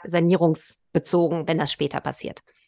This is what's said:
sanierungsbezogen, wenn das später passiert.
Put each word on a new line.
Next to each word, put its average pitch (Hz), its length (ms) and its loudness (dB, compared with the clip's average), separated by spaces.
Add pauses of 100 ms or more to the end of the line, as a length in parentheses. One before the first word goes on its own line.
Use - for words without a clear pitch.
sanierungsbezogen, 170 1400 0
wenn 160 120 0
das 147 120 0
später - 300 -4
passiert. - 400 -8 (280)